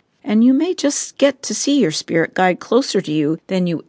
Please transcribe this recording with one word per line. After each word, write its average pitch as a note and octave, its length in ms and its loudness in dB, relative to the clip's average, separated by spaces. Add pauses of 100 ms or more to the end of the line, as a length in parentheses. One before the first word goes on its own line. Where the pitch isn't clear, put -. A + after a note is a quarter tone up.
(240)
and A3 180 2
you B3+ 100 6
may D#4+ 220 0
just - 420 -4
get C#4 260 0
to G#3+ 120 -6
see C#4+ 240 0
your E3 140 2
spirit - 420 -2
guide F#3 240 2
closer A3+ 420 0
to D3+ 120 -6
you D#3 340 -2
than F#3 220 -2
you E3 200 -4